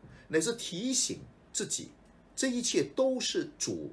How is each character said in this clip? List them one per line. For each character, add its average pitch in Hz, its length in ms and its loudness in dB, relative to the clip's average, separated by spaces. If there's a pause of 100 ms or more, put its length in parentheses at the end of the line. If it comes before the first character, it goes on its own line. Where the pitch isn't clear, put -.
(280)
乃 156 140 4
是 226 120 0
提 233 400 -2
醒 - 260 0 (340)
自 202 120 -2
己， - 240 -6 (460)
这 262 140 2
一 240 120 0
切 180 220 2
都 262 360 2
是 - 380 0
主 82 360 -4